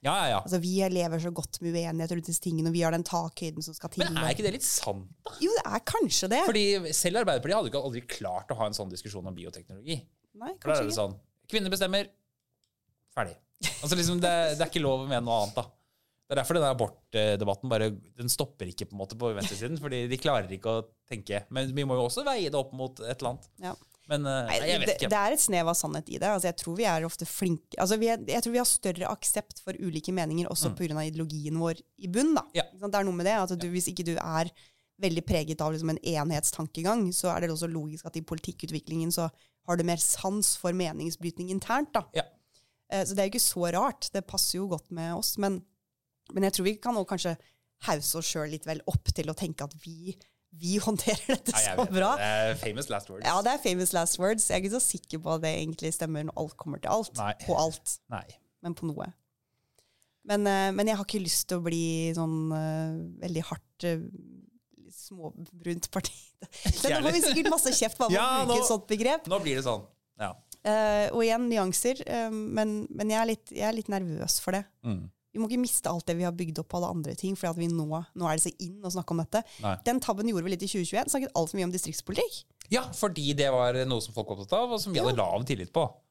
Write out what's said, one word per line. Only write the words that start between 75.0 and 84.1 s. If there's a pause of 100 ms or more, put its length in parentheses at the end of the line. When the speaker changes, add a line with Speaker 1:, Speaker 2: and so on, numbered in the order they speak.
Speaker 2:
Vi
må
ikke
miste
alt
det
vi
har
bygd
opp
på
alle
andre
ting,
fordi
at
vi
nå,
nå
er
det
så (120)
inn
å
snakke
om
dette. (200)
Speaker 1:
Nei. (100)
Speaker 2:
Den
tabben
gjorde
vi
litt
i
tjue
tjueén,
snakket
alt
for
mye
om
distriktspolitikk. (300)
Speaker 1:
Ja, (140)
fordi
det
var (100)
noe
som